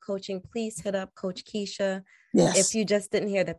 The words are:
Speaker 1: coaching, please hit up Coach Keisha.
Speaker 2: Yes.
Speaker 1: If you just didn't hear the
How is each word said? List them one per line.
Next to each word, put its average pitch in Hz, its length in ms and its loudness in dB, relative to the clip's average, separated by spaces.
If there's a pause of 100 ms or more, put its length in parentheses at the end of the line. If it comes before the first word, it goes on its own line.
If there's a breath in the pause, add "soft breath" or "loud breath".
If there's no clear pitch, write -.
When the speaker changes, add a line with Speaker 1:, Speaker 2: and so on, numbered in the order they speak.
Speaker 1:
coaching, 190 360 -6
please 220 400 -6
hit 196 160 -4
up 190 180 -8
Coach 185 300 -8
Keisha. 196 580 -4 (300 soft breath)
Speaker 2:
Yes. 180 260 6
Speaker 1:
If 190 160 4
you 220 100 2
just 202 280 2
didn't 208 180 0
hear 196 140 2
the 170 140 -4